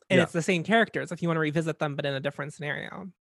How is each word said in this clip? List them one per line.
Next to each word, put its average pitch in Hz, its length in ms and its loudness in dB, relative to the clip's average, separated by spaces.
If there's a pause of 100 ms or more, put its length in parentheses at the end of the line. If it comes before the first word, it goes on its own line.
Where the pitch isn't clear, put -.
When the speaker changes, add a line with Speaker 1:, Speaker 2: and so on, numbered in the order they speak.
(100)
Speaker 1:
and 185 100 8
Speaker 2:
Yeah. - 20 6
Speaker 1:
it's - 100 -2
the 170 100 0
same 175 220 0
characters 180 480 2
if 170 100 -6
you 170 60 0
wanna 165 120 2
revisit 160 400 0
them, 147 160 -2
but 143 100 -4
in 139 80 -2
a 135 60 -4
different 143 340 -6
scenario. 147 560 -8 (160)